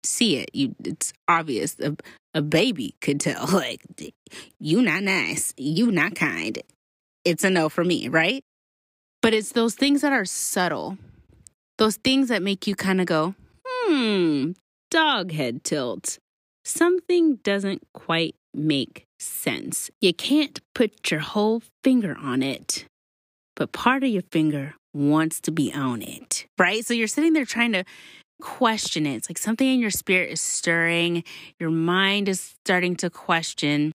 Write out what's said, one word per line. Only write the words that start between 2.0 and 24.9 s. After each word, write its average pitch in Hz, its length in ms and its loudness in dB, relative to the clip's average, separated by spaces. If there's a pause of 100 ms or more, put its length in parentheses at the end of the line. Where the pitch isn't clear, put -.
a 156 80 2
baby 185 580 2
could 143 200 0
tell, - 260 -4
<laughs> 151 60 0
like, 165 300 -2 (760)
"You 165 240 2
not 185 200 2
nice. 185 540 -2
You 165 340 2
not 175 240 2
kind." 104 440 -4 (680)
It's 175 200 0
a 190 60 4
no 165 180 4
for 170 160 0
me, 170 240 0
right? 165 340 0 (800)
But 220 120 4
it's 214 180 -2
those 233 220 2
things 285 280 2
that 294 100 2
are 233 120 2
subtle, 180 760 -2 (800)
those 220 180 4
things 262 320 2
that 208 140 0
make 196 240 -2
you 202 100 -2
kinda 185 280 2
go, 170 300 0 (320)
"Hmm, 214 880 0 (380)
dog 269 420 2
head 135 320 -4
tilt. 123 540 -4 (460)
Something 349 720 2
doesn't 196 460 -2 (120)
quite 165 400 -2 (180)
make 143 520 -2 (140)
sense." - 720 -6 (100)
You 180 120 4
can't 285 480 0 (140)
put - 360 0
your - 100 -2
whole 214 420 0 (200)
finger 240 380 2
on 131 220 -2
it, - 420 -4 (760)
but - 140 -2
part 262 300 2
of 269 60 2
your 196 140 0
finger 151 520 0 (200)